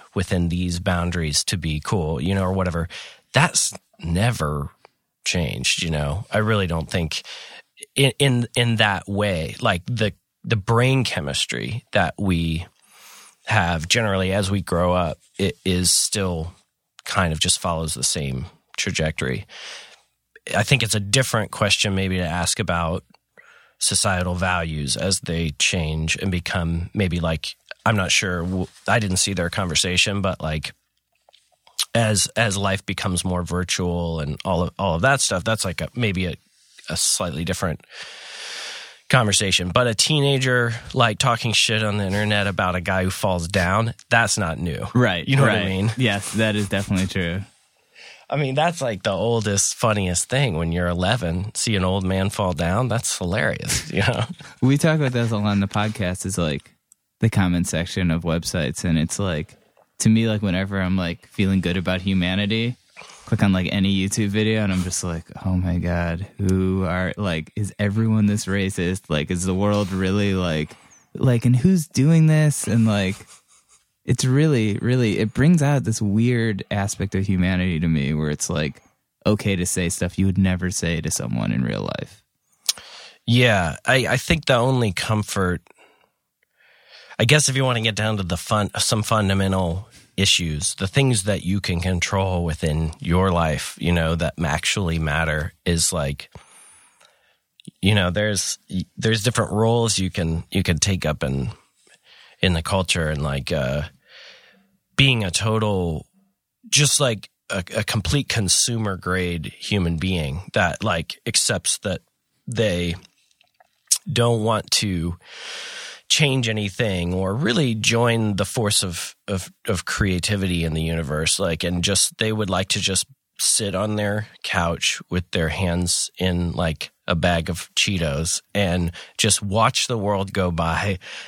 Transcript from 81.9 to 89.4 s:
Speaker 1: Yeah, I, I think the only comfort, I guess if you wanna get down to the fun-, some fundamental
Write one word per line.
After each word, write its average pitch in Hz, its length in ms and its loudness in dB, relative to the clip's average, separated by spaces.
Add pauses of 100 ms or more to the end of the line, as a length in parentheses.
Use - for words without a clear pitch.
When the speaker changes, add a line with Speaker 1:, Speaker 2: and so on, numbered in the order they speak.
Speaker 1:
Yeah, 110 600 4
I, 127 220 4
I 120 100 0
think 160 280 0
the 135 100 4
only 120 360 2
comfort, 95 720 -2 (1600)
I - 60 2
guess 147 240 6
if 131 80 0
you 135 80 2
wanna 123 160 2
get 110 160 0
down 107 220 0
to 98 60 -2
the 87 120 -2
fun-, 104 420 0
some 107 260 0
fundamental 98 840 0 (300)